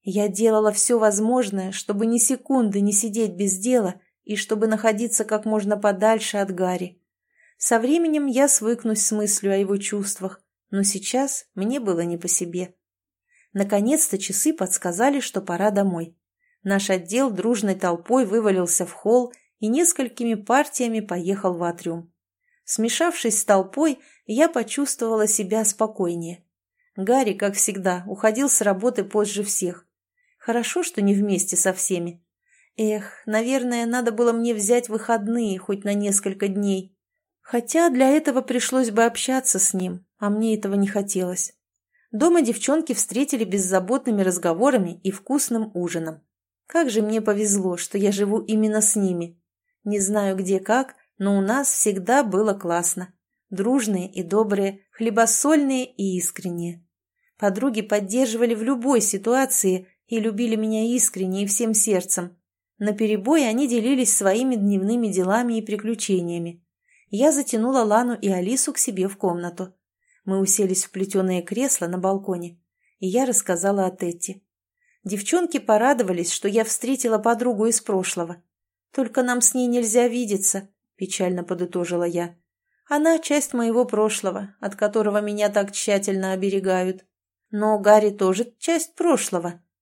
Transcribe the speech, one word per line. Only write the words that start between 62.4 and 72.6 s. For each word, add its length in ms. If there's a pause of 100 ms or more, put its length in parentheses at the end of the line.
Наперебой 680
они 200
делились 480
своими 380
дневными 540
делами 500
и 40
приключениями. 1040 (460)
Я 200
затянула 520
Лану 320
и 140
Алису 440
к 60
себе 280
в 100
комнату. 580 (520)
Мы 140
уселись 440
в 60
плетёное 500
кресло 460
на 120
балконе, 640 (380)